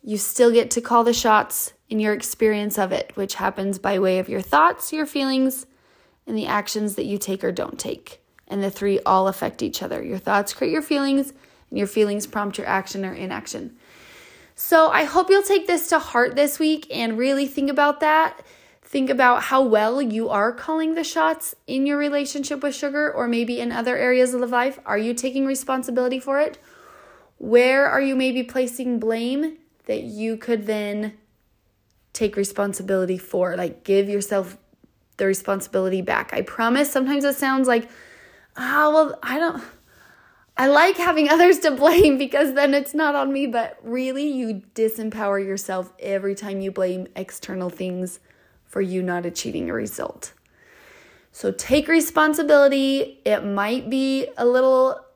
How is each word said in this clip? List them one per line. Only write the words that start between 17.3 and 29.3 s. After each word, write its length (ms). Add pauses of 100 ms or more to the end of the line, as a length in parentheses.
think 240
about 300
that. 400 (420)
Think 280
about 340
how 180
well 380
you 280
are 240
calling 420
the 100
shots 500 (120)
in 200
your 120
relationship 640
with 120
sugar 380
or 140
maybe 340
in 120
other 240
areas 360
of 160
life. 380
Are 100
you 160
taking 320
responsibility 760
for 200
it? 160 (840)
Where 480
are 140
you 160
maybe 260
placing 560
blame 600 (280)